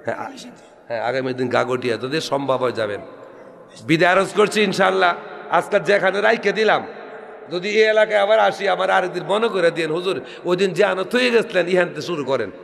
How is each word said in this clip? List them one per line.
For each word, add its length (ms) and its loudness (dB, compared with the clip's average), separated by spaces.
হ্যাঁ, 120 -6
আ-, 140 -10
হ্যাঁ, 140 -6
আগামী 320 -2
দিন 140 -2
গাগটিয়া, 480 0
যদি 240 -4
সম্ভব 360 -2
হয় 160 -2
যাবেন। 280 -4
বিদায় 300 2
আরজ 220 2
করছি 280 2
ইনশাআল্লাহ। 520 2
আজকে 300 2
যেখানে 400 2
রাইখে 320 2
দিলাম, 300 2
যদি 180 -6
এই 200 4
এলাকায় 300 4
আবার 200 4
আসি, 300 2
আমার 220 2
আরেকদিন 340 0
মনে 240 0
করে 220 2
দিন, 200 -4
"হুজুর, 300 -2
ওই 120 2
দিন 160 2
যে 120 2
আনত 300 -2
হয়ে 160 2
গেছিলেন, 380 2
ইহানতে 340 0
শুরু 220 -6
করেন।" 260 -2